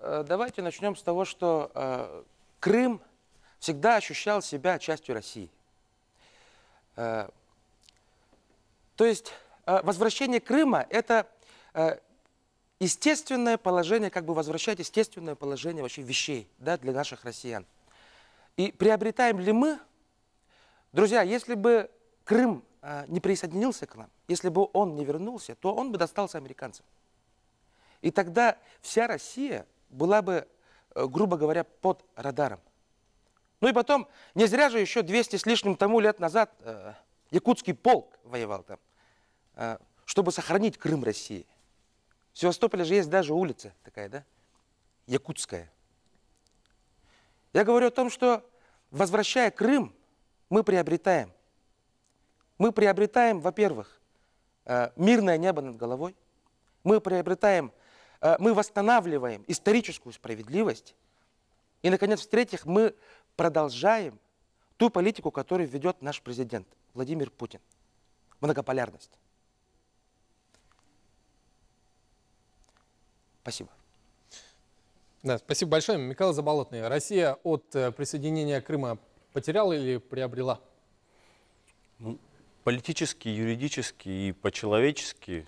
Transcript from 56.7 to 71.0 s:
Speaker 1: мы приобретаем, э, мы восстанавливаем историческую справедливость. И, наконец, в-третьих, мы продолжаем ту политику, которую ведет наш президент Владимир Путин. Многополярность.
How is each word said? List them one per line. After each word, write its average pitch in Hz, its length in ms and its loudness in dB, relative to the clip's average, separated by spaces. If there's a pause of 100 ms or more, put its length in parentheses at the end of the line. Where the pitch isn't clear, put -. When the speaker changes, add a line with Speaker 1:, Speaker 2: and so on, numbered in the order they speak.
Speaker 1:
мы 208 160 4
приобретаем, 180 720 0 (500)
э, 160 180 4
мы 214 160 4
восстанавливаем 175 920 0
историческую 190 640 -2
справедливость. 117 800 -6 (880)
И, 175 60 2
наконец, 202 320 2
в-третьих, 220 440 -2
мы 202 300 2 (400)
продолжаем 156 840 0 (580)
ту 233 120 4
политику, 185 420 0
которую 165 360 -2
ведет 143 340 -4
наш 143 200 -8
президент 120 460 -8 (260)
Владимир 131 360 -6
Путин. - 300 -14 (800)
Многополярность. 131 720 -4 (4000)